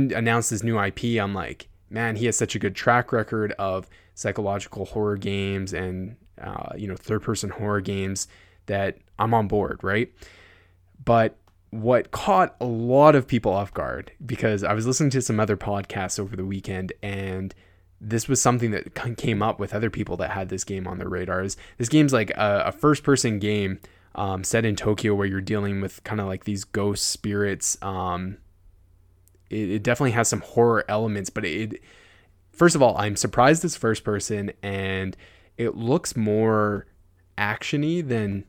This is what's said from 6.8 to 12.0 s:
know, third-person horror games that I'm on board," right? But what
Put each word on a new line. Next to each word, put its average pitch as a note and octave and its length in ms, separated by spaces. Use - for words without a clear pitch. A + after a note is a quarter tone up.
know, F#2 80
third-person G#2+ 540
horror G#2 320
games G2 460
that G2 320
I'm A2+ 160
on A2 120
board," G2+ 360
right? G2+ 280
But A2+ 320
what A2+ 440